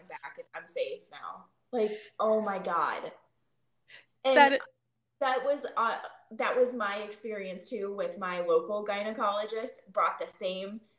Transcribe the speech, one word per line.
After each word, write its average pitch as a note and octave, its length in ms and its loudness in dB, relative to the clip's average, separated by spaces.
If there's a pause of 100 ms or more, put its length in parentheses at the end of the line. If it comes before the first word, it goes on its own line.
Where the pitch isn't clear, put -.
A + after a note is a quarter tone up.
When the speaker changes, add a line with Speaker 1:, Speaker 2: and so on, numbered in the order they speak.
Speaker 1:
I'm F3+ 80 -20
back. - 300 -14 (160)
I'm D#3+ 120 -10
safe - 440 -4
now." C#3+ 360 -14 (260)
Like, G#3+ 200 2 (260)
oh A3 220 4
my G3+ 180 -2
God. E3+ 540 -2 (1120)
And C4+ 260 8
Speaker 2:
That C#4 120 2 (580)
Speaker 1:
that C4 240 0
was, C#4+ 220 0 (100)
uh, A3 220 2 (340)
that A3 240 0
was B3 180 4
my G#3 240 -2
experience G#3 720 -6
too G3+ 240 -4
with F3+ 240 -4
my F#3 220 -4
local G#3 460 4
gynecologist. G#3+ 1080 -2
Brought E3+ 260 2
the - 100 -6
same G3 540 -4 (160)